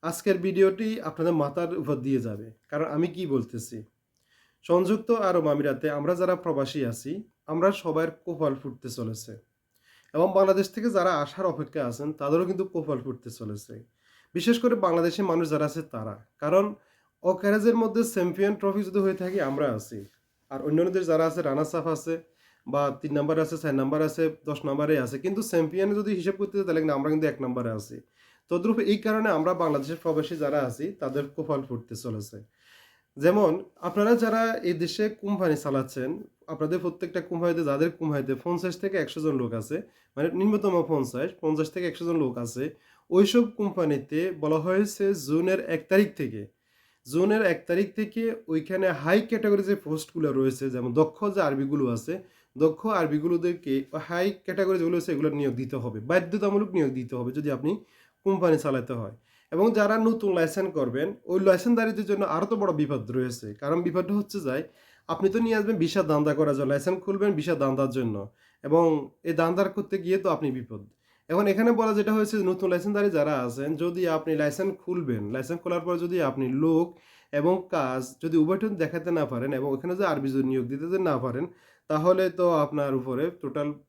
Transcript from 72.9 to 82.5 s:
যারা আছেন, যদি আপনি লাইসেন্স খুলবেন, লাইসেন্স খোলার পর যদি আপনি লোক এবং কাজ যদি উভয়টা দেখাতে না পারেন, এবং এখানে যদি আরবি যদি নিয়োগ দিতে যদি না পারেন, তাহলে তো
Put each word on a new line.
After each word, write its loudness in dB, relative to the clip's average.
যারা 2
আছেন, -4
যদি -2
আপনি -2
লাইসেন্স 0
খুলবেন, -2
লাইসেন্স -6
খোলার -2
পর 0
যদি -2
আপনি -2
লোক 4
এবং 4
কাজ 0
যদি 0
উভয়টা 2
দেখাতে -4
না 2
পারেন, -2
এবং -2
এখানে -4
যদি 0
আরবি -2
যদি 2
নিয়োগ 0
দিতে -6
যদি 0
না 2
পারেন, -4
তাহলে 4
তো 4